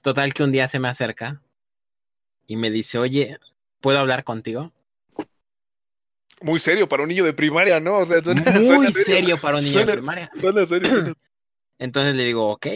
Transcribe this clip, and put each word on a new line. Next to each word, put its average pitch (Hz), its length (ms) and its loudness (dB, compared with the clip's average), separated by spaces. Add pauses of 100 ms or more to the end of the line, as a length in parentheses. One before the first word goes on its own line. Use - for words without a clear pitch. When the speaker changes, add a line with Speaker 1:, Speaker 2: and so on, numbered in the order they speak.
Speaker 1:
Total 139 300 0
que 151 120 -2
un 135 80 2
día 131 160 2
se 139 100 -6
me 127 100 -2
acerca 123 540 -8 (1040)
y 110 100 -8
me 113 140 -2
dice, 110 280 -4
"Oye, 131 400 -2 (420)
¿puedo 135 180 2
hablar 131 260 0
contigo?". 117 480 -8 (1700)
Speaker 2:
Muy 160 200 -2
serio 175 280 2
para 139 140 -2
un 156 60 -4
niño 180 160 0
de 156 80 2
primaria, 156 480 2
¿no? 190 180 0
O 180 80 2
sea, 170 160 2
suena, 165 200 0 (180)
Speaker 1:
Muy 226 40 6
Speaker 2:
suena 269 280 6
serio. 196 120 0
Speaker 1:
serio 185 360 2
para 147 180 0
un 143 60 -2
niño 143 140 0
de 220 60 4
Speaker 2:
Suena, 214 160 0
Speaker 1:
primaria. 165 340 -10
Speaker 2:
suena 190 320 0
serio, 175 220 -2
suena 175 240 0 (340)
Speaker 1:
<clears throat> - 340 -20
Entonces 135 360 -2
le 127 80 0
digo, 113 280 0
"Ok", 107 240 -10